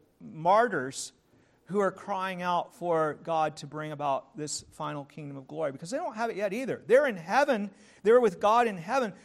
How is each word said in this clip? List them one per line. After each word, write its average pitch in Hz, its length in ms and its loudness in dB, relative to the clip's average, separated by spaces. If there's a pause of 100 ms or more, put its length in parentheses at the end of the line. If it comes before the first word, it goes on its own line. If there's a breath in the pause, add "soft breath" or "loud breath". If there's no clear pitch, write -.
(220)
martyrs 175 920 0 (540 soft breath)
who 190 120 -2
are 190 120 2
crying 190 520 -6
out 175 320 -2
for 160 480 0
God 156 340 0
to 147 100 -14
bring 151 240 -10
about 143 460 -4
this 151 260 -8 (100)
final 151 300 -8
kingdom 143 320 -14
of 135 120 -16
glory, 151 240 -4
because 156 180 -12
they 254 80 -6
don't 311 180 -6
have 226 140 -2
it 185 60 -8
yet 190 180 -4
either. 220 320 -6
They're 262 220 6
in 214 100 -4
heaven, 208 540 0 (320 loud breath)
they're 226 160 8
with 196 200 2
God 226 280 4
in 202 100 -4
heaven, 214 360 -2 (120)